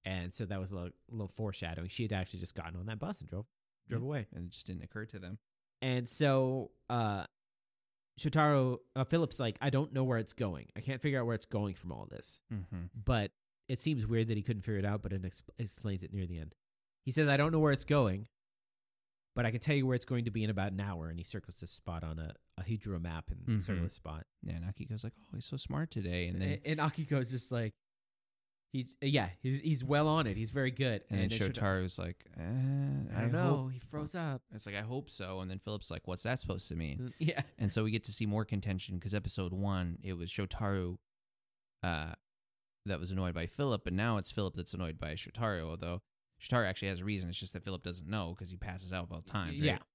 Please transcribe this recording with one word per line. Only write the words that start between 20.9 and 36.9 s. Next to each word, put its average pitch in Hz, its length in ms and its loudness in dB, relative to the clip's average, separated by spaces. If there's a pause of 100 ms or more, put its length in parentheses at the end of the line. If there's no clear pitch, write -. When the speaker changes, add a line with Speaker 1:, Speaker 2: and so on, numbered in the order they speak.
Speaker 1:
And 82 100 -4
he 85 60 -6
circles - 360 -8
this 87 120 -4
spot 82 320 -4
on 80 160 -4
a, 78 140 -6 (220)
a, 90 60 -6
he 110 140 0
drew 104 180 -4
a 82 60 -2
map 82 320 -4
and 87 80 -6
Speaker 2:
Mm-hmm. 110 200 2
Speaker 1:
circled 90 260 0
a - 40 -2
spot. 78 360 -10 (180)
Speaker 2:
Yeah, 82 100 -4
and 82 100 -4
Akiko's 107 380 -4
like, 110 180 -6
"Oh, - 140 -16
he's - 120 -6
so 139 100 -4
smart 147 340 -2
today." 87 380 0
And 90 120 0
then 95 240 2
Speaker 1:
A-, 143 60 -2
and 156 100 0
Akiko's 143 520 2
just - 180 -4
like, 117 240 0 (1000)
he's, 127 280 -4
yeah, 139 280 4 (120)
he's, 135 200 2
he's 131 240 2
well 147 240 6
on 156 180 4
it. 101 100 0
He's 110 140 -2
very 131 220 2
good. 120 360 0
Speaker 2:
And 98 100 2
then - 20 4
Speaker 1:
And 95 100 4
then 113 80 0 (120)
Shota- - 20 -4 (300)
Speaker 2:
Shotaro's 92 160 0
like, 87 260 -6 (140)
"Uh, 82 40 -6
Speaker 1:
"I 135 760 0
Speaker 2:
I - 40 2
Speaker 1:
don't 120 100 2
know. 135 320 6
Speaker 2:
hope." 131 80 -4
Speaker 1:
He 127 60 -6
froze 151 360 -6
up." 151 280 -2 (120)
Speaker 2:
It's 107 120 -10
like, 101 100 -6
"I 101 60 0
hope 127 280 -4
so." 92 300 -4
And 92 100 -4
then 92 80 -4
Philip's 107 320 -4
like, 82 160 -8
"What's 90 180 -4
that 123 160 0
supposed - 280 -2
to 80 80 -4
mean?" 78 220 -2